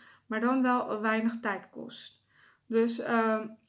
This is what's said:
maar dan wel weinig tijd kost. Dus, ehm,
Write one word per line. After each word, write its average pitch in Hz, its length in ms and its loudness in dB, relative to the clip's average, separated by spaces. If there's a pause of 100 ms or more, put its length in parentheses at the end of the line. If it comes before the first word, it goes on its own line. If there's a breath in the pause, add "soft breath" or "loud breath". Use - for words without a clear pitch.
(260 loud breath)
maar 220 140 -4
dan 254 220 2
wel 247 400 2
weinig 226 380 0
tijd - 300 -6
kost. - 540 -14 (420 soft breath)
Dus, 233 340 2
ehm, 220 480 0 (220)